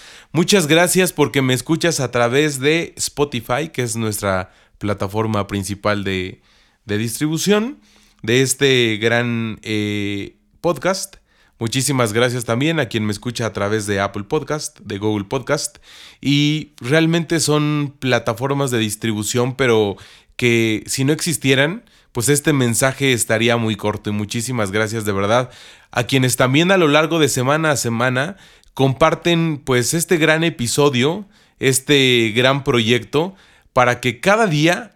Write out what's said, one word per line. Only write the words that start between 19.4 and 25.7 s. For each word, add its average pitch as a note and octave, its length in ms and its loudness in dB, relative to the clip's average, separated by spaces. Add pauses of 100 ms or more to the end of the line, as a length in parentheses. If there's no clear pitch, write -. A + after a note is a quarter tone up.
pero A2 400 2 (400)
que A#2 520 0
si C3+ 180 -2
no C#3+ 80 2
existieran, D3 720 0 (260)
pues A#2+ 160 -4
este C#3+ 240 2
mensaje C3 600 2
estaría A#2 420 0
muy A2 220 -2
corto. G#2 320 -4
Y G#2 40 -4
muchísimas A2 580 -4
gracias G#2+ 340 -2
de G2+ 80 -2
verdad G#2+ 380 0 (400)